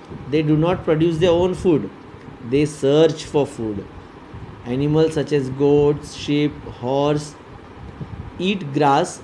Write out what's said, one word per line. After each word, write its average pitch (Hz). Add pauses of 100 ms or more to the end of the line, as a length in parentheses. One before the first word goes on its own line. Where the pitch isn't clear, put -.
(300)
They 156
do 151
not 175
produce 160
their 175
own 180
food. 143 (600)
They 147
search 147
for 143
food. 107 (800)
Animals 151
such 143
as 143
goats, 147
sheep, 147 (120)
horse 139 (1080)
eat 180
grass, 147